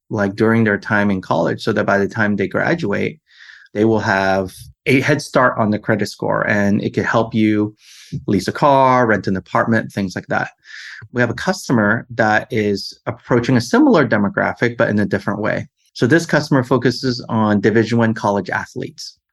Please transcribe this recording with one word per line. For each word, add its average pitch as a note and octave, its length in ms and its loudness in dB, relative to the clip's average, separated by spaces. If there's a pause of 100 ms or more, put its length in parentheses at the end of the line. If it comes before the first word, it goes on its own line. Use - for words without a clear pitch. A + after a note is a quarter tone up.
like, G2+ 260 -2
during A2+ 280 2
their G#2 140 2
time G2+ 340 0
in F#2 80 -2
college, C3+ 420 -2
so A2 120 -2
that G#2 120 0
by G2+ 120 2
the G2 100 0
time G#2 300 -2
they F#2+ 100 -2
graduate, G#2 720 -4 (540)
they G#2 100 0
will A2 160 2
have F#2+ 540 0 (360)
a C3 100 4
head C#3+ 220 0
start - 360 0
on A2 120 0
the G#2 100 0
credit G#2 280 -2
score, G#2+ 400 -4
and G2+ 360 0
it G#2+ 100 -4
could G2+ 120 -2
help A2+ 280 0
you G#2+ 420 0 (520)
lease G2 200 0
a - 40 0
car, C3 560 4
rent G2+ 200 0
an F#2+ 100 -2
apartment, A2+ 540 0
things F#2+ 240 -6
like G2+ 120 -10
that. - 240 -2 (640)
We B2 80 -2
have A#2 80 2
a A2+ 60 -6
customer A2+ 720 0
that A2 420 0
is G#2 540 -4
approaching A#2+ 500 0
a A#2+ 60 4
similar A#3 440 4
demographic, G#2 720 0
but A2 120 2
in G#2 100 0
a G2+ 60 2
different G2+ 340 -2
way. - 300 -4 (240)
So B2+ 140 0
this E3 180 4
customer C#3+ 380 2
focuses B2 680 -2
on G#2+ 320 2
Division A2 380 2
One A2 140 2
college G2+ 360 -2
athletes. - 680 -10 (160)